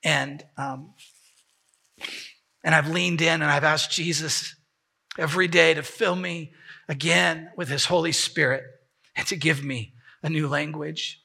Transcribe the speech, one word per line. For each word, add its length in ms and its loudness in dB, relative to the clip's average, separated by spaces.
And, 400 0
um, 380 -10
and 120 2
I've 160 4
leaned 320 0
in 200 2
and 80 2
I've 140 2
asked 260 2
Jesus 640 -2
every 300 0
day 260 6
to 80 -6
fill 320 -2
me 380 -6
again 680 2
with 120 -6
his 180 -2
Holy 260 2
Spirit 500 0
and 100 -4
to 100 -2
give 280 0
me 300 -8
a 80 -2
new 160 0
language. 800 -6